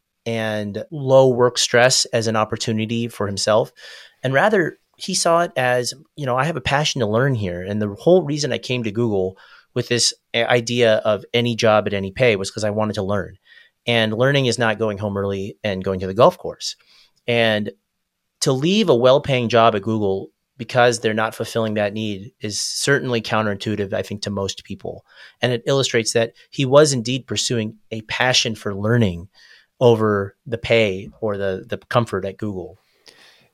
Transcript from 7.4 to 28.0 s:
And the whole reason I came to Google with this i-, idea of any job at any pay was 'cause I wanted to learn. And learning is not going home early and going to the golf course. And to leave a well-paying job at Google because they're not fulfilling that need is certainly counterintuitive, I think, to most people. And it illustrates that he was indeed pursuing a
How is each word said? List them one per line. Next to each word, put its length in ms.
And 200
the 140
whole 260
reason 320
I 60
came 240
to 80
Google 460
with 160
this 240
i-, 100
idea 520
of 360
any 220
job 320
at 60
any 180
pay 240
was 160
'cause 120
I 60
wanted 240
to 100
learn. 340
And 260
learning 320
is 140
not 180
going 220
home 180
early 460
and 200
going 180
to 60
the 60
golf 240
course. 380
And 440
to 120
leave 340
a 80
well-paying 540
job 260
at 60
Google 480
because 420
they're 140
not 200
fulfilling 400
that 200
need 460
is 220
certainly 580
counterintuitive, 720
I 100
think, 180
to 80
most 340
people. 400
And 100
it 140
illustrates 480
that 200
he 140
was 280
indeed 320
pursuing 520
a 120